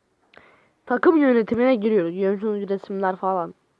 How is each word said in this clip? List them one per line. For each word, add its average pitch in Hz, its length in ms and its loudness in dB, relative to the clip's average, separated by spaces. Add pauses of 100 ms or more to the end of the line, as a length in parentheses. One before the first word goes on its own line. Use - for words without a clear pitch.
(840)
takım 311 320 2
yönetimine 247 580 2
giriyoruz. 202 400 0
Yönetici 202 540 -2
resimler 190 460 -4
falan. 180 380 -4 (260)